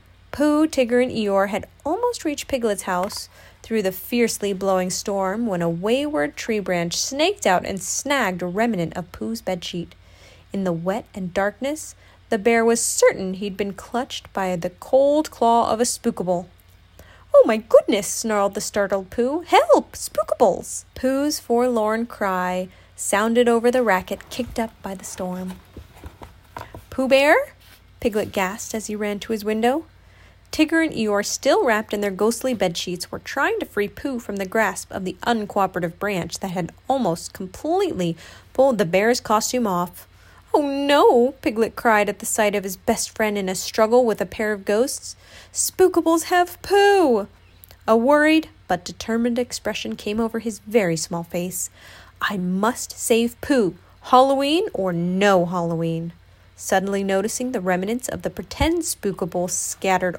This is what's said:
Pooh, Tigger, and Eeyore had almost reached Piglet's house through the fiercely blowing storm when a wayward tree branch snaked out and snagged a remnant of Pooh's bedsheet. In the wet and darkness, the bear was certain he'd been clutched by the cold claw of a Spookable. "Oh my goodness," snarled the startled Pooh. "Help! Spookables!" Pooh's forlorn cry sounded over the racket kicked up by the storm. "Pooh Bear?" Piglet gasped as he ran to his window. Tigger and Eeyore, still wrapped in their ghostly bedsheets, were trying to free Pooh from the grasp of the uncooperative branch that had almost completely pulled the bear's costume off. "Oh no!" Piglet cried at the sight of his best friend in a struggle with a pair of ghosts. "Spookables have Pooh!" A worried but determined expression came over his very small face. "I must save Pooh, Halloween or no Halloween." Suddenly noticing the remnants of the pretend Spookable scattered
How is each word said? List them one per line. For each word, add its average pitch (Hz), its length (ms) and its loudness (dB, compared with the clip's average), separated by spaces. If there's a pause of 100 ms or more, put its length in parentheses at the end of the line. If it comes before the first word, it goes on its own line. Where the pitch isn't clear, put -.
(300)
Pooh, 302 360 2
Tigger, 247 360 2
and 254 100 -2
Eeyore 196 380 0
had 202 180 -6 (160)
almost 466 400 -2
reached 294 240 -4
Piglet's 226 360 -2
house 185 440 -4 (340)
through 220 200 -2
the 185 100 0
fiercely 220 600 -2
blowing 185 340 0
storm 196 580 -2
when 185 140 -2
a 170 80 0
wayward 285 680 -2
tree 220 220 -4
branch 175 380 -2
snaked 311 500 -2
out 180 200 2
and 190 160 -6
snagged 233 580 -2
a 180 60 -4
remnant 180 500 -2
of 175 160 -10
Pooh's 226 300 -8
bedsheet. 175 500 -6 (600)
In 196 100 -4
the 180 80 0
wet 185 320 -4 (100)
and 185 200 -8
darkness, 226 600 -4 (340)
the 226 100 0
bear 226 260 4
was 233 180 2
certain 190 520 2
he'd 196 240 -8
been 202 160 -4
clutched - 580 -8
by 185 240 -2
the 180 140 -4
cold 285 600 2
claw 233 400 2
of 220 100 0
a 247 40 2
Spookable. 185 640 -4 (880)
"Oh 554 120 10
my 226 120 2
goodness," 247 500 4
snarled 202 460 0
the 208 80 -6
startled 196 480 -2
Pooh. 277 360 -2
"Help! 480 480 4
Spookables!" - 920 0 (100)
Pooh's 277 440 0
forlorn 233 680 0
cry 185 600 -4 (280)
sounded 226 540 2
over 233 200 4
the 254 120 2
racket 190 480 -2
kicked - 280 -8
up 226 140 -4 (100)
by 196 120 -8
the 190 100 -14
storm. 185 560 -8 (1300)
"Pooh 262 180 -4
Bear?" 285 480 4 (460)
Piglet 214 320 -2
gasped 196 420 -4
as 220 120 -6
he 214 100 -6
ran 208 240 -4
to - 120 -8
his 208 120 -6
window. 226 400 0 (640)
Tigger 320 340 2
and 311 80 -2
Eeyore, 208 320 0
still 330 400 2
wrapped 220 300 0
in 208 80 -2
their 202 80 0
ghostly 226 440 0
bedsheets, 180 560 -4
were - 80 -10
trying 359 400 -2
to 330 60 -4
free 208 240 -4
Pooh 262 300 -8
from 208 180 -8
the 196 80 -4
grasp 190 460 -2
of 190 160 -6
the 185 100 -6 (100)
uncooperative 190 720 -2
branch 180 420 -6
that 190 100 -8
had 175 220 -6 (160)
almost 226 440 -2
completely 190 840 -4 (360)
pulled 262 240 4
the 202 80 2
bear's 202 360 2
costume 233 460 0
off. 180 400 -4 (460)
"Oh - 80 6
no!" 285 800 4
Piglet 220 340 0
cried 208 360 2
at 202 80 -4
the - 80 -10
sight 208 280 0
of 202 100 -2
his 190 120 -8
best - 400 -4
friend 214 220 0
in 190 100 -2
a 190 60 -2
struggle 226 500 2
with 214 160 0
a 196 60 -2
pair 214 260 -4
of 196 140 -8
ghosts. 226 500 -2 (380)
"Spookables 330 720 2
have 359 360 0
Pooh!" 370 640 4 (640)
A 226 80 6
worried 294 540 4 (180)
but 180 160 -2
determined 233 540 -2
expression 220 580 -6
came 214 240 -4
over 226 200 -2
his 226 260 -6
very 196 320 2
small 170 240 -6
face. 175 480 -6 (500)
"I 208 160 -2
must 190 600 -2
save 233 420 0
Pooh, 220 340 2 (280)
Halloween 277 640 4 (100)
or 185 180 -2
no 180 540 2
Halloween." 170 640 -4 (420)
Suddenly 196 480 -2
noticing 196 480 -2
the 247 100 -4
remnants 185 480 -2
of - 120 -6
the 180 100 -6
pretend 311 520 -2
Spookable 180 680 -4
scattered 185 680 -2